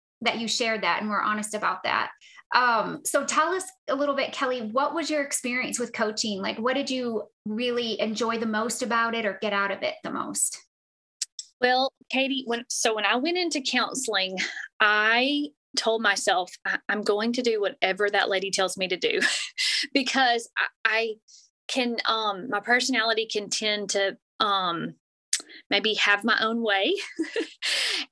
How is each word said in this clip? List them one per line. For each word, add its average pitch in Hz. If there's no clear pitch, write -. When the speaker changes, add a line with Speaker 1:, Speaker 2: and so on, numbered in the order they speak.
Speaker 1:
that 226
you 226
shared 220
that 170
and 208
were 202
honest 214
about 185
that. -
Um, 226
so 277
tell 311
us 359
a 269
little 285
bit, 247
Kelly, 254
what 285
was 311
your 294
experience 247
with 233
coaching? 214
Like, 208
what 247
did 277
you 240
really 233
enjoy 226
the 226
most 220
about 226
it 220
or 196
get 208
out 202
of -
it -
the -
most? -
Speaker 2:
Well, 254
Katie, 262
when, 233
so -
when 208
I 220
went 339
into 311
counseling, 208
I 233
told 226
myself, 190
"I, -
I'm 208
going 214
to 247
do 226
whatever 190
that 202
lady 190
tells 185
me 185
to 180
do," 165
<laughs> -
because 254
I, -
I 220
can, 240
um, 208
my 208
personality 226
can 208
tend 208
to, 196
um, 180
maybe 202
have 202
my 226
own 226
way. 208
<laughs> 311